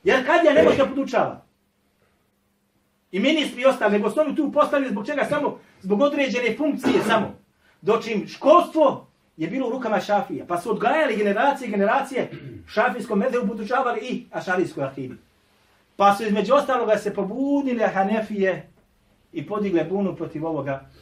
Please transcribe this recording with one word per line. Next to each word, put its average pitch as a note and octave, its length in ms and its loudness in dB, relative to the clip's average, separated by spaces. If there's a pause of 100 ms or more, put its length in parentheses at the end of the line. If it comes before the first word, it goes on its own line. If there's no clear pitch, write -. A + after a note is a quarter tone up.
Jer B3+ 220 4
kadija D#4+ 280 6
ne D4 100 6
može - 140 6
da C4+ 80 4
podučava. - 580 -4 (1700)
I F#3 80 -2
ministri C4+ 420 0
i C4 40 -4
ostali, A3+ 260 4
nego G#3 180 2
su D#4 100 0
oni C#4+ 160 0
tu C#4+ 160 -2
postavili C#4+ 400 2
zbog G3+ 140 -4
čega? C#4 240 -2
Samo D4 300 -2 (220)
zbog G3+ 200 0
određene C4+ 560 0
funkcije C#4+ 500 0
samo. G2 280 0 (460)
Dočim A3 460 0
školstvo D#4 800 4 (300)
je D#3+ 100 -6
bilo B3+ 200 -4
u A3+ 40 -4
rukama A3 280 -2
šafija. F#3+ 480 -2
Pa - 140 -2
su A#3 100 -6
odgajali A#3+ 460 0
generacije A#3+ 500 0
i G3+ 40 -6
generacije A3+ 600 0 (360)
šafijskom A3 520 -2
mezhebu, A#3+ 280 0
podučavali A#3+ 520 -2
i B3 320 -8
ašarijskoj F3+ 520 -4
akidi. C3+ 320 -10 (800)
Pa G3+ 200 4
su A3+ 80 -6
između G#3 300 0
ostaloga A#3+ 440 2
se G#3 160 -6
pobunile B3 720 -2
hanefije F#3+ 840 -2 (640)
i D3+ 140 -8
podigle G3 360 -2
bunu F#3+ 320 -2
protiv D#3 300 -8
ovoga C#3 440 -6 (120)